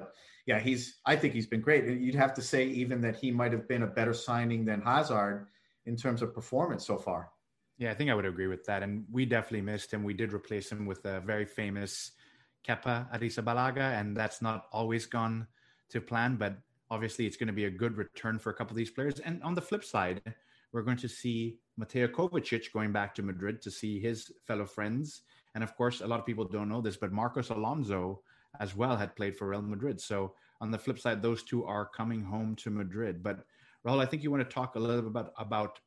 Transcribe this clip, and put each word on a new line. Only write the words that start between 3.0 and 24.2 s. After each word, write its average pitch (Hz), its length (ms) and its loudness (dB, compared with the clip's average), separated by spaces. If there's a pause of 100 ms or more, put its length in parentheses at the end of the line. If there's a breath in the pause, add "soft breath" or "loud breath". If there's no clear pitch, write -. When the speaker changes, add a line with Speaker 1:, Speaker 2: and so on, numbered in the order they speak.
Speaker 1:
that 113 160 2
he 131 120 0
might 120 220 4
have 113 160 0
been 120 160 2
a 107 40 2
better 113 260 2
signing 117 520 2
than 107 160 2
Hazard 113 680 4 (380 soft breath)
in 117 100 -2
terms 117 280 0
of 110 100 0
performance 131 520 0
so 101 120 0
far. 87 320 -4 (480)
Speaker 2:
Yeah, 117 140 -2
I - 20 -2
think 143 160 2
I 120 60 6
would 101 100 4
agree 92 220 0
with 92 180 -4
that. 101 160 0
And 101 300 -4
we 127 140 2
definitely 113 360 2
missed 104 320 -4
him. 104 100 0
We 101 120 -2
did 104 180 -2
replace 101 380 -4
him 104 160 -4
with 95 180 -4
a 95 140 -2
very 107 260 0
famous 101 680 -6 (560 soft breath)
Kepa 123 460 0
Arrizabalaga, 120 840 0
and 104 180 -2
that's 110 240 -2
not 113 300 -2
always 113 340 0
gone 113 420 0 (420 soft breath)
to 117 120 -2
plan, 120 340 2
but 101 220 0 (320)
obviously 113 380 0
it's - 100 -6
gonna 110 160 0
be 104 120 0
a 98 60 0
good 110 240 0
return 110 440 -2
for 110 100 -4
a 101 60 0
couple 110 180 -4
of 113 40 -6
these 113 120 0
players. 139 300 -2
And 165 240 -6
on 170 100 0
the 175 80 0
flip - 240 -4
side, 92 360 0 (520 soft breath)
we're 117 80 -2
going 120 160 2
to 123 100 -4
see 117 520 -4 (180)
Mateo 123 300 2
Kovacic 160 640 0
going 107 180 0
back 101 240 0
to 101 80 -4
Madrid 98 380 -4
to 101 100 -8
see 107 300 -4
his 113 300 -2 (140)